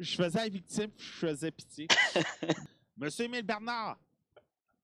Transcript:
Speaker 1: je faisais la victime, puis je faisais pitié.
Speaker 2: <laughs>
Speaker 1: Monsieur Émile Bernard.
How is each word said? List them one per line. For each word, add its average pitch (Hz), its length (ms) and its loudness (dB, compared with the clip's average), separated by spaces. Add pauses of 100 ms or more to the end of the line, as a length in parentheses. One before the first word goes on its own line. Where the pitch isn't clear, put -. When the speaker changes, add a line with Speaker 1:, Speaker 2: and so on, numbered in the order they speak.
Speaker 1:
je - 220 -4
faisais 175 160 2
la 226 100 2
victime, 214 480 -2
puis - 100 -14
je - 200 -4
faisais 156 240 0
pitié. - 380 -14 (260)
Speaker 2:
<laughs> - 840 -2
Speaker 1:
Monsieur 151 280 -2
Émile 240 200 -4
Bernard. 214 540 -4 (840)